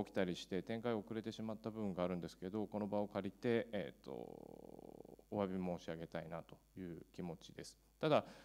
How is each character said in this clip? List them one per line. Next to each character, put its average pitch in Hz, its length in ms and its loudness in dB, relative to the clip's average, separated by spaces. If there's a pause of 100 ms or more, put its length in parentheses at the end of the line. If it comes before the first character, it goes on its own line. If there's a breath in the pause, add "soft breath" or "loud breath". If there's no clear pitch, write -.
起 - 60 -14
き - 20 -12
た 98 100 4
り 87 120 2
し - 120 -8
て、 90 140 2
展 113 220 -2
開 120 100 2
遅 107 220 -2
れ 107 80 -2
て 107 80 -4
し 107 100 -6
ま 110 140 -2
っ - 20 -8
た 113 140 -4
部 110 100 -4
分 98 140 0
が 90 80 4
あ 90 40 6
る 90 80 2
ん 85 60 -2
で 85 80 -2
す - 80 -16
け 92 140 -4
ど、 104 160 0
こ 104 120 -2
の 104 80 2
場 104 140 4
を 101 60 2
借 98 180 0
り 98 60 -2
て、 117 400 4
え 90 280 -2
ー - 60 -20
と、 67 60 -8 (1200)
お 104 100 2
詫 98 60 6
び 95 100 0
申 90 260 0
し - 60 -6
上 82 80 -2
げ 82 80 -6
た 82 160 -2
い 80 80 -6
な 82 140 -6
と - 120 -16 (240)
い 95 40 -6
う 85 180 -6 (100)
気 90 120 -6
持 85 140 -4
ち - 160 -16
で - 100 -8
す。 - 120 -14 (240)
た 156 80 4
だ、 131 160 8 (220 loud breath)